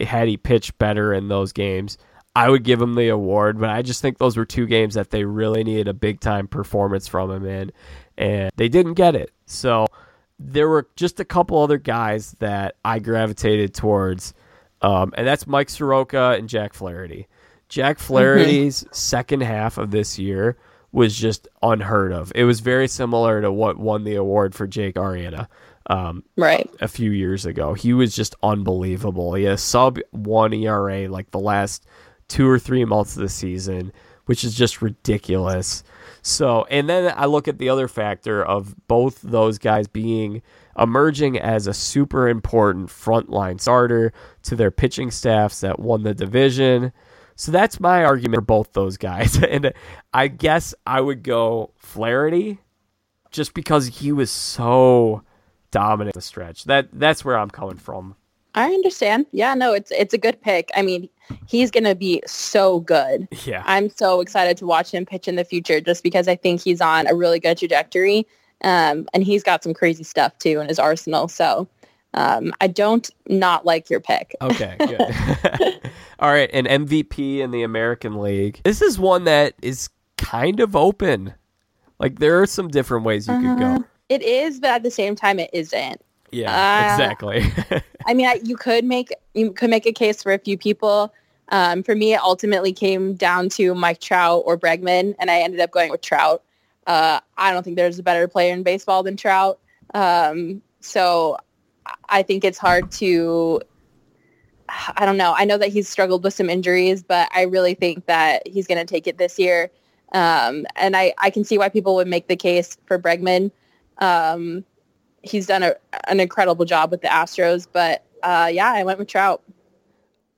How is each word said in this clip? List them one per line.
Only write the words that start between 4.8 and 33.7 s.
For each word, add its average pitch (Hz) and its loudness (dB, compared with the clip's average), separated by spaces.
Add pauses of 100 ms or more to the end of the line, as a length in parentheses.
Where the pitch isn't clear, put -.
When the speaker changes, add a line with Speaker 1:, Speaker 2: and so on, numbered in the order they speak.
Speaker 1:
that 104 -4
they 104 -2
really 110 0
needed 107 -2
a 98 -4
big-time 104 -4
performance 98 -2
from 92 -4
him 95 -8
in, 98 -8 (460)
and 101 -2
they 120 2
didn't 170 2
get 170 4
it. - -6 (160)
So 113 0 (520)
there 143 0
were 151 2 (100)
just 170 -4
a - -6
couple 175 2
other 147 2
guys 113 -4
that 101 -4
I 113 -2
gravitated 107 0
towards, 95 -2 (480)
um, 95 2
and 117 -2
that's 143 -2
Mike 139 0
Soroka 135 0
and 110 -10
Jack 104 -4
Flaherty. 92 -12 (440)
Jack 139 -2
Speaker 2:
Mm-hmm. - -16
Speaker 1:
Flaherty's 139 4
second 135 -2
half 113 -4
of 107 -4
this 104 -2
year 98 -2 (340)
was 110 2
just 110 -4 (140)
unheard 104 0
of. 87 -6
It 120 2
was 120 4
very 127 2
similar 117 0
to 101 0
what 101 0
won 107 -2
the 104 -4
award 98 0
for 104 -8
Jake 98 -6
Arrieta, 90 -6 (400)
um, 92 -4 (140)
Speaker 2:
Right. 156 2 (120)
Speaker 1:
a 107 -6
few 110 -4
years 98 -2
ago. 78 -4
He 117 0
was 123 2
just 110 -6
unbelievable. 92 -2
He 98 0
had 98 2
a 98 -4
sub 123 2 (120)
one 110 0
E 110 -4
R 101 -2
A, 98 -6
like, 92 -10
the 95 -6
last 101 -2 (420)
two 131 2
or 127 6
three 127 0
months 104 -2
of 110 -6
the 98 -4
season, 92 -8 (340)